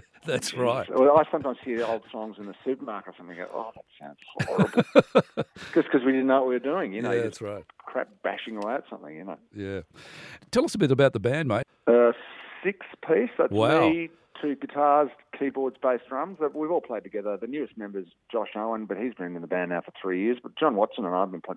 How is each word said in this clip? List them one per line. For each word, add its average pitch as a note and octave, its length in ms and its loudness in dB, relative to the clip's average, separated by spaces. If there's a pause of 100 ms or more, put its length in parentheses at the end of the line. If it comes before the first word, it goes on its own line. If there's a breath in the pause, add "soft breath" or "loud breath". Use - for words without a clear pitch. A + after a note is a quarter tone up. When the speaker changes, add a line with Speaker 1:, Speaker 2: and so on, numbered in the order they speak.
(240)
Speaker 1:
That's C3 280 -4
Speaker 2:
Jeez. C3 100 -8
Speaker 1:
right. B2 280 0
Speaker 2:
Well, C#3 280 6
I D3+ 120 6
sometimes C3+ 340 -6
hear A#2 200 -4
old A2 180 -4 (100)
songs A2 260 -10
in G2+ 80 -14
the F#2+ 80 -14 (100)
supermarket A2 500 -8
or - 20 -20
something F2 220 -18
and F2+ 100 -10
go, - 60 -18
"Oh, A2+ 200 -8
that - 100 -20 (160)
sounds D2 180 -18 (280)
horrible." - 1000 2 (100)
Speaker 1:
<laughs> - 200 -10
Speaker 2:
Just D#3+ 160 2
'cause C3+ 140 4
we C3+ 80 4
didn't C3 160 2
know C3 120 4
what C3 80 0
we B2+ 60 0
were B2 60 0
doing, C#3 320 -4
you G#2+ 100 -6
know, A#2+ 80 -4
Speaker 1:
Yeah, A#2+ 60 0
Speaker 2:
you A#2 80 0
Speaker 1:
that's G#2+ 140 -8
Speaker 2:
just G#2+ 100 -8
Speaker 1:
right. G2+ 160 -10 (140)
Speaker 2:
crap - 300 -8 (140)
bashing G#2 340 -6
away G#2 180 -4
at C#3+ 140 -6
something, D#2 260 -14
you D#2+ 100 -14
know. F#2 120 -12 (180)
Speaker 1:
Yeah. G2 260 -8 (680 loud breath)
Tell B3+ 140 2
us - 100 -4
a - 40 -4
bit D#3+ 140 4
about C3+ 200 6
the G#2+ 80 -2
band, C#3 280 0
mate. A2+ 160 0 (220)
Speaker 2:
Uh, A#2+ 260 8 (500)
six G3 240 -4 (200)
piece. G3+ 300 2
That's - 160 2
Speaker 1:
Wow. A#2+ 360 6
Speaker 2:
me, E3 220 0 (300)
two D3 160 -2
guitars, C#3+ 540 4 (260)
keyboards, C3+ 460 -2
bass, B2+ 260 2
drums. D#3+ 320 -6
Uh, D3+ 140 2
we've D#3 160 -4
all E3+ 100 2
played G#2+ 220 -6
together. G#2 340 -6
The A2+ 120 -8
newest C3+ 280 -8
member's G2+ 300 -8 (240)
Josh G#2+ 240 -4
Owen, A2 320 -4
but G2 120 -6
he's A#2+ 160 -4
been F2 200 -8
in E2+ 80 -10
the E2+ 60 -10
band F2+ 220 -2
now F2 100 -2
for - 200 -10
three F#2 220 -2
years. A#2+ 200 0
But - 140 -18
John C#3+ 200 2
Watson G2+ 280 0
and F2+ 100 0
I F2+ 60 4
have F#2+ 120 0
been F2 80 -10
pl-, F#2 160 -10